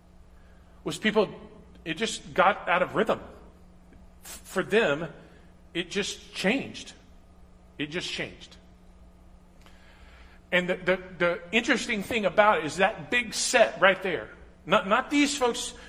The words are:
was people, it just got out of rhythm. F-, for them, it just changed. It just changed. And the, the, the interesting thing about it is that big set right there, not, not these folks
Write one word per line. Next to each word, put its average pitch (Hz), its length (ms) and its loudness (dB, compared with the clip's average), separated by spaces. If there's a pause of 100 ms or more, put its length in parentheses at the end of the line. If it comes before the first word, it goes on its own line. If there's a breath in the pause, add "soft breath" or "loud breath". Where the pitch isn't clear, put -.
(840 soft breath)
was 165 140 -6
people, 202 320 2 (560)
it 160 80 -6
just 170 400 -8
got 185 340 2
out 180 140 2
of 156 120 -2
rhythm. 214 240 0 (1040)
F-, - 200 -18
for - 180 -2
them, 170 460 2 (640 loud breath)
it 175 180 -6
just - 440 -6
changed. 185 580 -2 (840)
It 156 80 -4
just 156 260 -8
changed. 110 440 -12 (2000 soft breath)
And 180 160 4
the, 180 80 0
the, 180 220 0 (200)
the 175 220 0 (100)
interesting 233 520 0
thing 220 240 -2
about 208 320 4
it 160 80 -2
is 151 100 -6
that 190 340 0
big 233 220 0
set - 480 2
right 185 220 6
there, 139 260 -4 (380)
not, 185 200 4
not 233 240 0
these 285 260 2
folks 240 360 -2 (160 loud breath)